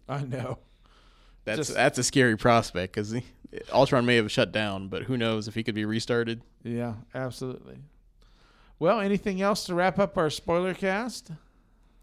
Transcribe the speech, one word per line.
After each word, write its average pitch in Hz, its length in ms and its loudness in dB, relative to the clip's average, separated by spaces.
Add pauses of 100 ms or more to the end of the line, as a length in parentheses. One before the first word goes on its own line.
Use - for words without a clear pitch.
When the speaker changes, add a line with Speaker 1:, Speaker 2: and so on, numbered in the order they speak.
Speaker 1:
I 143 160 -6
know. 127 340 -8 (840)
Speaker 2:
That's, 107 140 -2
Speaker 1:
Just 131 160 -4
Speaker 2:
that's 127 240 4
a 123 40 0
scary 120 340 4
prospect 113 580 2
'cause 104 180 -4
he, 123 100 -4 (500)
Ultron 123 340 4
may 120 100 6
have 107 160 2
shut 110 180 2
down, 98 380 -2
but 92 160 -6
who 127 120 -2
knows 113 300 0
if 107 80 -10
he 113 80 -4
could 110 140 -4
be 107 80 0
restarted. 117 560 0 (240)
Speaker 1:
Yeah, 117 300 -6 (200)
absolutely. 127 640 -10 (1000)
Well, 190 220 2
anything 196 400 -2
else 202 260 0
to 180 80 -4
wrap 180 240 2
up 196 180 0
our 160 140 2
spoiler 175 440 -2
cast? 196 560 -4 (720)